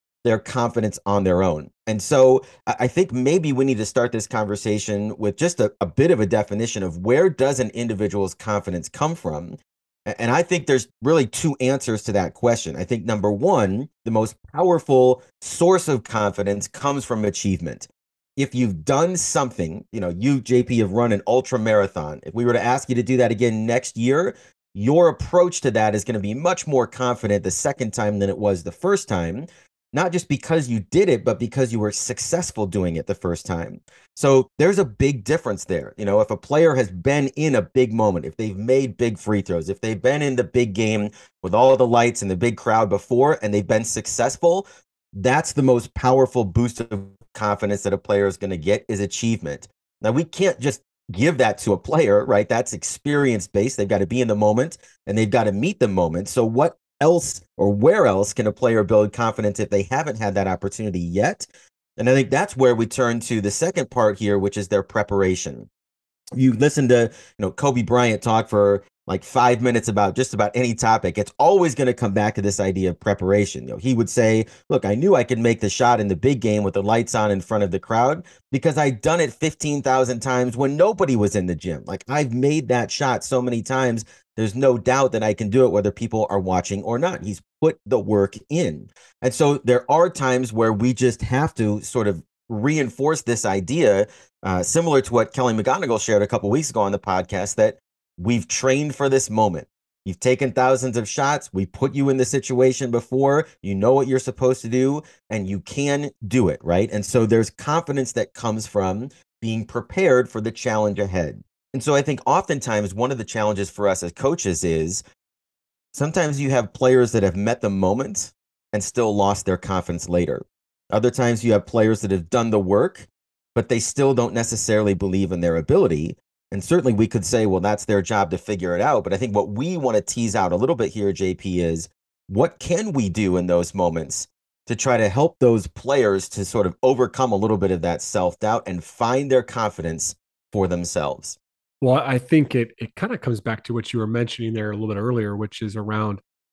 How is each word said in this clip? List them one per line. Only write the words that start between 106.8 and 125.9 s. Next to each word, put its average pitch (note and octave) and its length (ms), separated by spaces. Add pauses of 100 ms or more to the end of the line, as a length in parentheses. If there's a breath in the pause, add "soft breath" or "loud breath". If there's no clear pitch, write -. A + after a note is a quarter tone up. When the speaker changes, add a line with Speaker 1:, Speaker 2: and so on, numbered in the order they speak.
Speaker 1:
And G#2 120
so A2+ 220
there's A2+ 240
confidence D3 640
that A2 200
comes A2 340
from G2+ 440 (320 soft breath)
being A2+ 240
prepared B2+ 640
for A2 100
the G#2+ 120
challenge G#2+ 460
ahead. F2+ 440 (320)
And C3 80
so D3 120
I C#3 60
think C3+ 240
oftentimes A#2+ 720
one B2 160
of C3 80
the A2 60
challenges G#2 440
for G2+ 180
us F#2 160
as F2 100
coaches A#2 520
is E2 380 (920 soft breath)
sometimes D3+ 480
you C3+ 100
have A#2+ 220
players B2+ 400
that A2 100
have F#2 140
met G#2+ 240
the A2 80
moment G2+ 640 (400)
and G#2 100
still A2+ 320
lost G2+ 300
their F2+ 140
confidence F2+ 500
later. F2 380 (420)
Other A2 220
times A#2 340
you A#2 80
have G2+ 140
players A2 340
that G2 120
have F2 180
done A#2 180
the G#2+ 120
work, G2+ 480 (460)
but A2+ 140
they A#2 120
still C#3 340
don't A#2 180
necessarily G#2+ 640
believe F#2+ 380
in E2+ 80
their E2+ 160
ability. E2+ 600 (360)